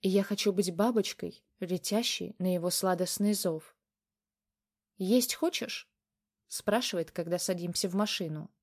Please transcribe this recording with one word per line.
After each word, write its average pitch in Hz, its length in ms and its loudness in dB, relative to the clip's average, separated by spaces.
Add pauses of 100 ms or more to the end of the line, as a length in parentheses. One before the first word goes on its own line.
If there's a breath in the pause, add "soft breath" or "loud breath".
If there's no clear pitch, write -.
И 196 80 0
я 196 140 4
хочу 202 300 0
быть 185 200 2
бабочкой, 202 720 0 (140)
летящей 190 800 -2
на 185 160 2
его 175 160 0
сладостный 185 640 2
зов. 170 440 -2 (1200)
"Есть 226 380 2
хочешь?" - 560 -4 (560)
спрашивает, 202 640 -2
когда 170 280 -2
садимся 175 500 -2
в 175 60 -4
машину. 170 540 -2 (140)